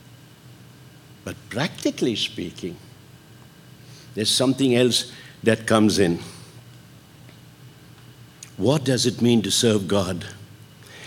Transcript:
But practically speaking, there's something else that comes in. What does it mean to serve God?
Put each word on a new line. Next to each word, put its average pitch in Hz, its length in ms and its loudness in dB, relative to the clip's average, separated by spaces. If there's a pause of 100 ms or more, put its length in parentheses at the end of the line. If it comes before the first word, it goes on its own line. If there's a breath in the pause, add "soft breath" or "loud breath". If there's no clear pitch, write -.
(1200)
But - 120 -12 (120)
practically 139 680 -4
speaking, - 600 -10 (1400 loud breath)
there's 107 160 -2
something 131 440 2
else 120 360 2 (320 loud breath)
that 110 240 2
comes 107 320 4
in. 87 220 2 (2500 loud breath)
What 131 260 2
does 120 220 0
it 101 160 -2
mean 120 200 4
to 95 80 -4
serve 107 380 0
God? 92 380 -2 (800 loud breath)